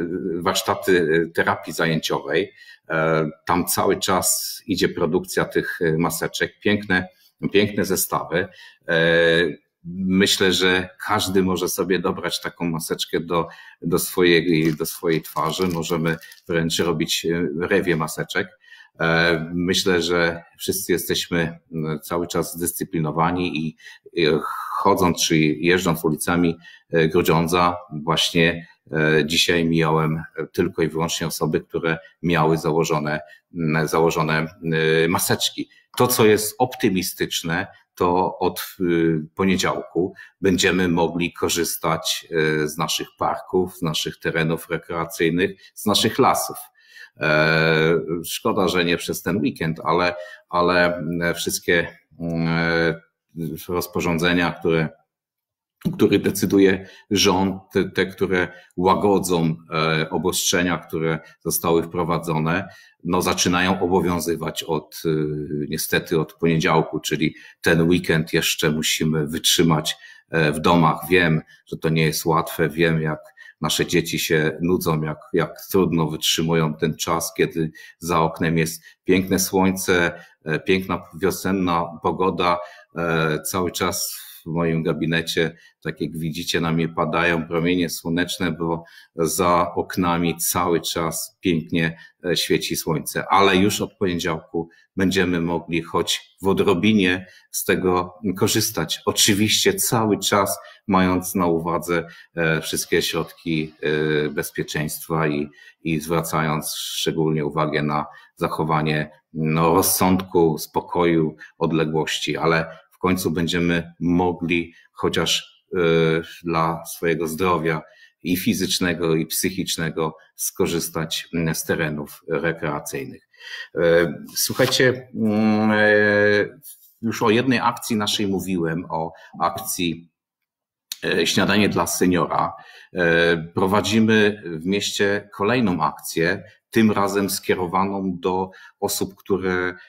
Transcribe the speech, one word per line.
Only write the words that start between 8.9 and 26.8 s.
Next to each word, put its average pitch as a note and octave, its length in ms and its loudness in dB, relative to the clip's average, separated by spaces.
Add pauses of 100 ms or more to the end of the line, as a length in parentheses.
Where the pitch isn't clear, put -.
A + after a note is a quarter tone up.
myślę, F#2+ 680 2
że F#2 360 2 (180)
każdy G2 360 2
może F2+ 260 0
sobie F#2 300 0
dobrać F2 420 -4
taką - 240 -8
maseczkę E2+ 560 -4
do, E2 280 -2 (340)
do E2+ 160 0
swojej, E2 760 4
do D#2+ 120 -4
swojej E2 360 -2
twarzy. D#2+ 460 -2
Możemy E2 480 -2 (320)
wręcz E2 300 -2
robić, E2+ 480 -2
e, E2+ 400 -2
rewie F2+ 300 0
maseczek. D#2+ 520 -6 (520)
E, E2 540 2
myślę, F2 480 2
że E2+ 400 0 (160)
wszyscy - 340 -4
jesteśmy, E2+ 640 -2 (140)
m, D#2 300 -4
cały E2+ 240 -4
czas E2 300 -4
zdyscyplinowani E2 1000 -2
i, D#2 180 -6 (360)
i E2+ 140 2 (520)
chodząc F#2+ 440 2
czy E2+ 140 2
jeżdżąc D#2+ 680 2
ulicami, E2+ 520 0 (340)